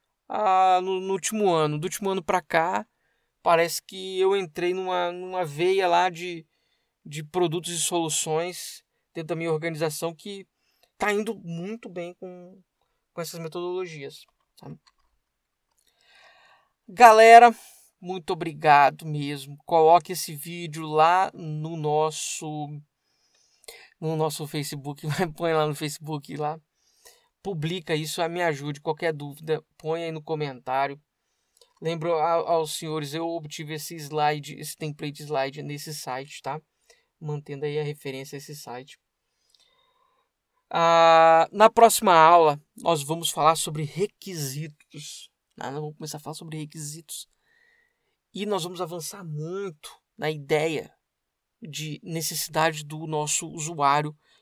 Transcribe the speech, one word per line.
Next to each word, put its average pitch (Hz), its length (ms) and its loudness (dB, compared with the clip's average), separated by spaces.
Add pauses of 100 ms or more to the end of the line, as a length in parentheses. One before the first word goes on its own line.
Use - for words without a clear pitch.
(280)
ah, 185 540 4
no, 185 180 -2
no 190 120 -4
último 202 400 0
ano. 151 260 0
Do 151 60 -6
último 196 260 -6
ano 190 120 -4
pra 185 200 -2
cá, 180 440 -2 (560)
parece 170 400 2
que 190 360 -8
eu 190 180 2
entrei 180 380 -4
numa, 180 380 -4
numa 185 320 -6
veia 180 420 0
lá 175 240 4
de, 170 340 -12 (600)
de 151 180 -12
produtos 175 480 -2
e 170 80 -8
soluções 165 1040 -4 (300)
dentro 160 160 -10
da 175 80 -4
minha 165 160 -2
organização 160 640 -4
que 196 320 -16 (520)
tá 208 140 -2
indo 208 240 -4
muito 180 520 -12
bem 175 260 -12
com, 180 460 -18 (520)
com - 80 -12
essas 165 180 -10
metodologias, 170 840 -10 (320)
tá? - 160 -20 (2250)
Galera, 226 680 12 (500)
muito 180 300 -6
obrigado 151 720 4
mesmo. 143 580 -8
Coloque 165 480 6
esse 160 240 -8
vídeo 160 500 -10
lá 165 460 2
no 156 420 -10
nosso, 151 960 -4 (1300)
no 160 160 -6
nosso 156 320 -4
Facebook, 143 600 -10
<laughs> 156 280 -2
põe 165 200 -2
lá 156 120 2
no 151 80 -4
Facebook 151 640 -10
lá. 151 240 -6 (840)
Publica 170 540 -6
isso, 151 320 -6
me 175 140 -4
ajude. 147 400 -4
Qualquer 160 320 -2
dúvida, 147 500 -6 (140)
põe 165 260 -6
aí 165 80 -8
no 160 100 -12
comentário. 139 800 -6 (800)
Lembro 165 360 -4
a, 160 160 0
aos 160 440 -2
senhores, 156 380 -6
eu 165 120 -6
obtive 156 460 -10
esse 156 220 -10
slide, 151 640 -4
esse - 180 -12
template 147 460 -10
slide 147 400 -6
nesse 147 320 -12
site, 139 480 -12
tá? 143 180 -8 (580)
Mantendo 147 460 -10
aí 147 140 -4
a 151 40 -2
referência 143 540 -10
a - 20 -12
esse 143 160 -16
site. 131 460 -16 (1700)
Ah, 165 840 6
na 214 200 6
próxima 226 420 6
aula, 160 480 8 (160)
nós 160 260 -2
vamos 160 280 -6
falar 160 260 2
sobre 156 280 -6
requisitos. 151 1500 -10 (280)
Ah, - 120 -10
nós 143 100 -8
vamos 151 160 -12
começar 151 220 -12
a - 20 -14
falar 151 140 -14
sobre 156 240 -14
requisitos. 151 720 -14 (1040)
E 185 100 -8
nós 202 200 -4
vamos 175 160 -12
avançar 175 420 -10
muito 170 760 -10 (220)
na 151 100 -4
ideia 151 640 -4 (680)
de 151 400 -12
necessidade 156 840 -4
do 156 220 -12
nosso 151 420 -4
usuário 151 680 -2 (260)